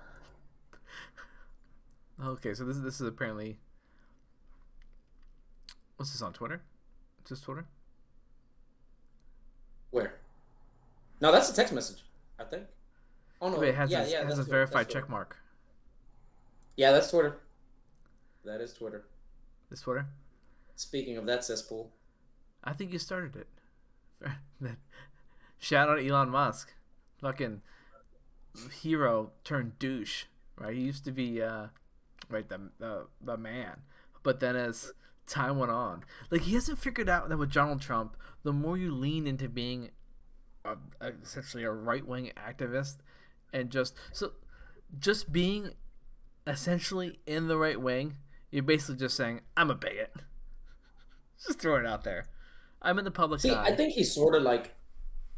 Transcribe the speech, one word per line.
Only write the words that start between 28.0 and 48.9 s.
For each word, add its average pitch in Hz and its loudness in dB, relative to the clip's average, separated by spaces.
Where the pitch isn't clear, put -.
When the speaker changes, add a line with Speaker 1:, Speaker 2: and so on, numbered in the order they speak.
Speaker 1:
hero 123 2
turned 123 -2
douche, 131 -4
right? 107 -6
He 127 -2
used 139 -4
to 143 -4
be, 120 -2
uh, 110 -4
right, 110 -4
the, 98 -10
the, 107 -6
the 123 -6
man. 113 -10
But 135 2
then 123 2
as 120 -4
time 139 0
went 120 2
on, 113 -2
like, 170 4
he 175 2
hasn't 262 2
figured 233 0
out 180 4
that 160 0
with 143 0
Donald 143 4
Trump, 113 -2
the 147 0
more 156 0
you 180 0
lean 147 0
into 135 -2
being 123 -4
a, - -6
a, 120 -4
essentially 123 -8
a 117 0
right-wing 120 -2
activist 127 -4
and 127 -2
just, 127 -2
so, - -6
just - 0
being 190 2
essentially 175 -2
in 160 0
the 160 2
right 156 2
wing, 131 0
you're 139 2
basically 147 2